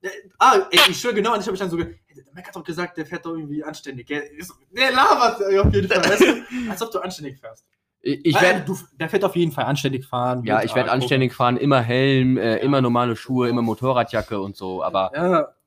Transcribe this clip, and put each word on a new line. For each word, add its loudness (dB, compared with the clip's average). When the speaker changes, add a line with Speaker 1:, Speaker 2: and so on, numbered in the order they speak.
Speaker 1:
Äh, -10
ah, 6
ey, 2
ich -6
schwör, -2
genau, 0
und -2
ich -8
hab -4
mich -6
dann -4
so -2
ge-, -4
hey, -20
der -20
Mac -20
hat -18
doch -12
gesagt, -8
der -8
fährt -12
doch -10
irgendwie -8
anständig, -14
gell? -6
Ich -14
so, -20
der 0
labert, 4
ey, 4
auf 4
jeden 2
Fall, 2
weißt 2
du? 4
Speaker 2:
<laughs> -4
Speaker 1:
Als -8
ob -6
du -6
anständig -10
fährst. -20
Speaker 2:
Ich, -4
ich 6
Speaker 1:
Nein, 4
Speaker 2:
werd 2
Speaker 1:
du, -4
der -4
fährt 0
auf -2
jeden 2
Fall -4
anständig -2
fahren, -2
Speaker 2:
Ja, 0
Speaker 1:
mit 2
Speaker 2:
ich -6
werd 0
Speaker 1:
Alkohol. 0
Speaker 2:
anständig 0
fahren, 2
immer 4
Helm, 2
äh, 0
Speaker 1:
Ja. -
Speaker 2:
immer 2
normale 2
Schuhe, -2
immer 0
Motorradjacke -2
und -8
so, -8
aber -2
Speaker 1:
Ja. 0